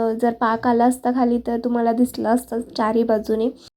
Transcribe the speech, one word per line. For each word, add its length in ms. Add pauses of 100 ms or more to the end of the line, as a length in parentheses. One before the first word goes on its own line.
(220)
जर 100
पाक 360
आला 180
असता 300
खाली 220 (100)
तर 160
तुम्हाला 280
दिसलं 380
असतं 320
चारी 420
बाजूने, 460 (280)